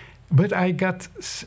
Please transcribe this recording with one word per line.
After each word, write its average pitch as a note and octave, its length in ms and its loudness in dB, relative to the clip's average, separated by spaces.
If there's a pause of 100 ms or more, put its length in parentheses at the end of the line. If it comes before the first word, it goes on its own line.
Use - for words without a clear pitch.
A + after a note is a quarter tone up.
(300)
but F3+ 240 4
I F#3 160 2
got F3+ 380 -2 (100)
s-, - 300 -10